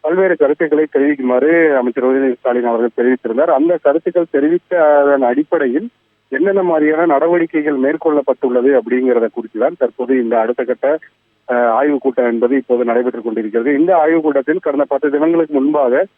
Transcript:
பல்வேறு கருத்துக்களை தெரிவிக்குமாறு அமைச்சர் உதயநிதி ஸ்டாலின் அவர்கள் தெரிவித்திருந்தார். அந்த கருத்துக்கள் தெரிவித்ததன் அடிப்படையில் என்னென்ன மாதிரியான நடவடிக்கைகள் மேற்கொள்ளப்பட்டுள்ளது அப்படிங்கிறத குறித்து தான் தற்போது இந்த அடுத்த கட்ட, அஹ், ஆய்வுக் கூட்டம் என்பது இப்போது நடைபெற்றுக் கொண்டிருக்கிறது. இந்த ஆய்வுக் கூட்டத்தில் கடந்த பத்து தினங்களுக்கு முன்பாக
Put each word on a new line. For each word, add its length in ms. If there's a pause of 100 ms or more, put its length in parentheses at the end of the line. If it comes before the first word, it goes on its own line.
பல்வேறு 360
கருத்துக்களை 560
தெரிவிக்குமாறு 800
அமைச்சர் 300
உதயநிதி 340
ஸ்டாலின் 260
அவர்கள் 320
தெரிவித்திருந்தார். 640
அந்த 240
கருத்துக்கள் 500
தெரிவித்ததன் 880
அடிப்படையில் 680 (400)
என்னென்ன 340
மாதிரியான 440
நடவடிக்கைகள் 680
மேற்கொள்ளப்பட்டுள்ளது 1000
அப்படிங்கிறத 540
குறித்து 280
தான் 180
தற்போது 440
இந்த 160
அடுத்த 260
கட்ட, 340 (540)
அஹ், 160
ஆய்வுக் 320
கூட்டம் 260
என்பது 300
இப்போது 280
நடைபெற்றுக் 400
கொண்டிருக்கிறது. 540
இந்த 180
ஆய்வுக் 260
கூட்டத்தில் 360
கடந்த 260
பத்து 260
தினங்களுக்கு 440
முன்பாக 520 (120)